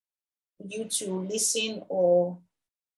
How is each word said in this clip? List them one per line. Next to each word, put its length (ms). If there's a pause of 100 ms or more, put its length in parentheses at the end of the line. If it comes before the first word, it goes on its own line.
(640)
you 200
to 440
listen 600
or 480 (600)